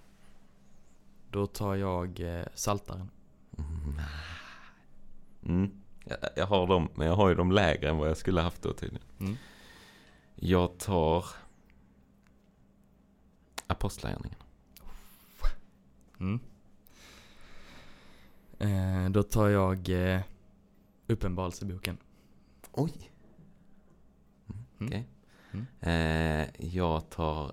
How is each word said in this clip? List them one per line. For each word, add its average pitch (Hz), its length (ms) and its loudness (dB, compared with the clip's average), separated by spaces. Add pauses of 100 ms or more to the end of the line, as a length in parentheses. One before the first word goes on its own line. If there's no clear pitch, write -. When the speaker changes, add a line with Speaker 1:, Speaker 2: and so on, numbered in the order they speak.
(1300)
Speaker 1:
då 101 160 0
tar 101 280 -2
jag, 95 460 -2
eh, 85 240 -4 (100)
Psaltaren. 95 560 -4 (480)
Speaker 2:
Mm. 76 420 -6 (1500)
Mm. 92 240 2 (340)
Jag, - 140 -8 (180)
jag 87 100 0
har 95 200 4
dem, 90 280 4
men 78 120 0
jag 82 100 4
har 101 120 8
ju 87 60 6
dem 90 180 4
lägre 90 380 4
än 80 60 2
vad 78 120 2
jag 80 80 2
skulle 90 240 2
haft 87 220 -2
då - 100 -2
tydligen. - 340 -8 (120)
Speaker 1:
Mm. 98 180 -4 (960)
Speaker 2:
Jag 90 440 2
tar 87 460 4 (2500)
Apostlagärningarna. - 800 -4 (1800)
Speaker 1:
Mm. 98 200 0 (2250)
Eh, 95 520 2
då 104 120 4
tar 107 260 4
jag, 95 400 4
eh, 92 320 2 (840)
Uppenbarelseboken. 95 880 -2 (760)
Speaker 2:
Oj. - 380 -2 (1400)
Mm, 104 160 -12 (140)
Speaker 1:
Mm. 107 100 -6
Speaker 2:
okej. 117 200 -6 (440)
Speaker 1:
Mm. 107 140 -8 (140)
Speaker 2:
Eh, 80 920 0
jag 82 360 0
tar 78 420 -2